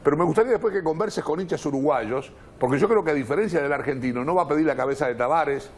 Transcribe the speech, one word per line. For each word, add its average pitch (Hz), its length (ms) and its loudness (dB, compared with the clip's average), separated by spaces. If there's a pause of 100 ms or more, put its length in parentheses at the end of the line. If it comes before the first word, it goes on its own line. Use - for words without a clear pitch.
pero 143 140 4
me 170 60 2
gustaría 220 280 2
después 220 220 0
que 196 80 -2
converses 165 420 -2
con 160 160 -2
hinchas 175 240 -6
uruguayos, 135 640 -2 (280)
porque 131 200 2
yo 135 100 4
creo 214 140 4
que 156 100 0
a - 20 2
diferencia 151 480 0
del 143 100 -2
argentino, 127 500 -2
no 151 120 -2
va 180 80 4
a 151 60 -2
pedir 151 180 2
la 139 100 2
cabeza 135 320 0
de 123 60 -2
Tavares 139 640 0